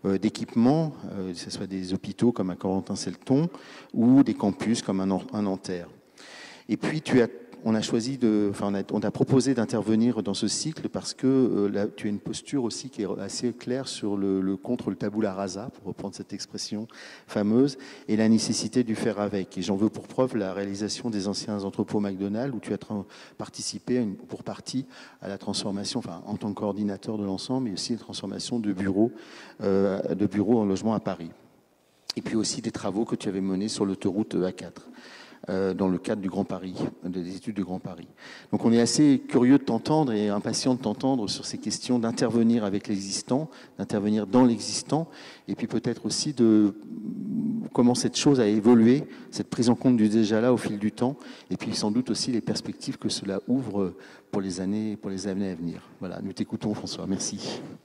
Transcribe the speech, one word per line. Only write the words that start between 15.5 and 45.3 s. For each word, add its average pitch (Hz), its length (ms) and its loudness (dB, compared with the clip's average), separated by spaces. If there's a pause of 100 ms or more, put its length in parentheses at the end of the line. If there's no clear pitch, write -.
pour - 140 -20
reprendre 95 280 -8
cette - 200 -14
expression 107 560 -8 (400)
fameuse, 113 500 4 (300)
et 110 80 2
la 110 120 4
nécessité 110 540 2
du 110 140 0
faire 104 240 0
avec. 98 380 -2
Et 92 40 -4
j'en 95 140 0
veux 107 140 4
pour - 180 -14
preuve 127 280 0
la 95 160 -2
réalisation 101 560 -4
des 104 200 -2
anciens 101 340 -4
entrepôts 101 380 -2
McDonald's, 101 520 -2
où 113 60 -6
tu 104 140 -6
as 98 60 -2
tra-, 104 260 -6 (340)
participé - 600 -6
à - 20 2
une, 104 160 -2
pour - 260 -14
partie - 440 -8 (340)
à 92 80 -10
la 98 100 -8
transformation, 101 640 -4
enfin, 87 260 -10
en 104 80 -4
tant 113 140 -4
que 98 100 -4
coordinateur 104 580 -4
de 104 80 -2
l'ensemble, 117 440 -2
mais 95 60 -6
aussi - 180 -4
la 110 80 -4
transformation 101 580 -8
de 104 140 -2
bureaux, 98 400 2 (500)
euh, 98 380 2 (160)
de 101 100 0
bureaux 104 320 2
en 107 60 4
logement 101 300 0
à 101 60 0
Paris. 85 300 -6 (840)
Et 113 60 -6
puis - 120 -6
aussi 110 260 0
des 113 120 -4
travaux 104 320 -2
que 117 100 -4
tu 110 140 -6
avais 98 120 -2
menés 95 280 0
sur 107 160 0
l'autoroute 98 500 -2
A 90 160 0
quatre. - 380 -14 (600)
Euh, 95 260 0
dans 95 140 2
le 90 100 2
cadre 107 240 -4
du 95 60 -4
Grand 92 160 -2
Paris, 90 320 -8 (280)
des 90 300 -6
études 101 220 -8
du 98 80 -2
Grand 90 160 -8
Paris. 85 260 -14 (460)
Donc - 120 0
on 117 80 6
est 117 80 6
assez 131 460 6
curieux 123 320 6
de 135 60 0
t'entendre 131 480 2
et 104 160 2
impatient 113 480 0
de 120 40 -6
t'entendre 117 480 0
sur - 180 -6
ces - 120 -8
questions - 400 -2
d'intervenir 117 680 2
avec 98 220 -2
l'existant, 110 640 -2 (260)
d'intervenir 104 520 0
dans 127 160 6
l'existant, 127 640 0 (400)